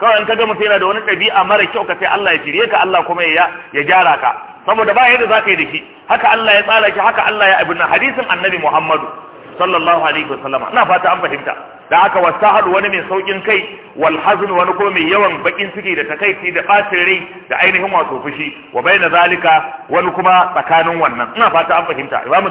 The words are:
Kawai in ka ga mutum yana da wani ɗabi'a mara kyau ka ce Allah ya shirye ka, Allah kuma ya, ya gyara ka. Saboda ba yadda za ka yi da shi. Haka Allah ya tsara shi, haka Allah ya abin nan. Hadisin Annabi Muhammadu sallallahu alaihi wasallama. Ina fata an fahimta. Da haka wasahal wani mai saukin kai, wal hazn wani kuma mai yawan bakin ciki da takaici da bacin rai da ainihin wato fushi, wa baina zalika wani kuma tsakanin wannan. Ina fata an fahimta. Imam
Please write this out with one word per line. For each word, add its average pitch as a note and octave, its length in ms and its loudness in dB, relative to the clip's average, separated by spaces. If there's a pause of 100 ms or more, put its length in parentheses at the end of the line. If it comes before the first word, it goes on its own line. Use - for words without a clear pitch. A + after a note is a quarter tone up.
Kawai G#3+ 160 4
in G#3+ 80 -2
ka A3 100 0
ga A3+ 140 0
mutum G#3+ 160 -2
yana G#3 160 2
da F#3 60 0
wani G#3 180 -2
ɗabi'a G3 400 0
mara G3+ 240 2
kyau G#3 160 -4
ka F3+ 140 -4
ce F#3+ 100 -4
Allah F#3+ 240 0
ya D#3 100 -2
shirye E3 240 -2
ka, G#3 140 0
Allah F3+ 240 0
kuma E3+ 180 -4
ya, E3 220 2 (260)
ya C#3+ 140 -2
gyara E3+ 320 4
ka. B2+ 140 0 (340)
Saboda G#3+ 320 0
ba B3+ 160 6
yadda A#3 160 0
za A3 160 4
ka G3+ 60 -2
yi F#3 60 2
da D#3 140 0
shi. D3+ 120 -8 (260)
Haka - 180 2
Allah A3 300 2
ya G#3 60 2
tsara A3 260 2
shi, G3 100 -6
haka A3+ 220 2
Allah G#3 260 0
ya F#3+ 140 4
abin E3+ 160 -2
nan. E3+ 100 0
Hadisin A3+ 460 0
Annabi F3+ 240 -2
Muhammadu D#3 480 0 (560)
sallallahu E3+ 400 0
alaihi D3+ 240 -2
wasallama. C3+ 480 -6
Ina - 160 2
fata F3+ 240 2
an F3+ 80 -6
fahimta. C#3+ 320 -6 (360)
Da D#3 80 2
haka F#3+ 220 4
wasahal F#3+ 500 2
wani G3 200 0
mai F#3 200 -4
saukin F#3+ 340 -4
kai, G#3 160 0 (360)
wal D#3 220 0
hazn G3+ 340 0
wani F3+ 220 2
kuma G3 180 0
mai F3+ 200 0
yawan F#3 320 0
bakin F3+ 300 -4
ciki F#3 220 -6
da D3+ 120 -4
takaici F3+ 480 -4
da E3 80 -2
bacin G3 420 2
rai F#3+ 120 0 (320)
da B2+ 80 -2
ainihin F#3 340 0
wato D3 320 -2
fushi, D3 240 -8 (220)
wa B2 120 -4
baina F3 280 2
zalika F3 460 4 (340)
wani F3 220 0
kuma F#3 240 2 (180)
tsakanin E3 480 0
wannan. A#2+ 320 -2
Ina A3 180 2
fata E3 260 0
an E3+ 80 -2
fahimta. C#3 400 -6
Imam F#3 260 0